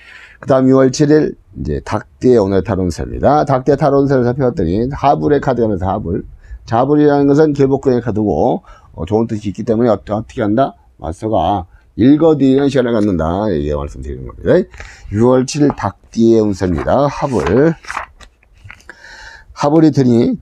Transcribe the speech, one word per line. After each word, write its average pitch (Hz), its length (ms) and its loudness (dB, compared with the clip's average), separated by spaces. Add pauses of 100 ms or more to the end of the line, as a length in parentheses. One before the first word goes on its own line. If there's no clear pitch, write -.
(400)
그 - 80 -16
다음 131 220 4
유월 135 240 4
칠일 151 420 2 (240)
이제 71 240 -6
닭띠의 120 540 0
오늘 98 260 2
타로 95 200 -2
운세입니다. 90 600 -2
닭띠 139 320 0
타로 139 240 2
운세를 135 240 2
살펴봤더니 120 720 -2
하불의 147 480 0
카드가 123 260 0
나서 95 220 -2
하불. 101 360 -4 (400)
자불이라는 143 640 2
것은 147 260 4
길복근의 135 480 0
카드고 107 640 -2 (360)
어, 78 60 -8
좋은 113 220 0
뜻이 104 200 -8
있기 101 160 -8
때문에 117 260 0
어떠-, 104 280 -2
어떻게 120 240 -8
한다? 110 340 -2 (220)
맞서가 98 720 -4 (280)
읽어드리는 139 720 2
시간을 123 240 0
갖는다. 101 600 -2
이게 73 220 -2
말씀드리는 65 540 -10
겁니다. 160 420 -2 (440)
유월 127 320 2
칠일 147 320 0
닭띠의 113 640 0
운세입니다. 98 680 -2
합을. 135 640 0 (1800)
합을 156 380 2
드니 123 500 2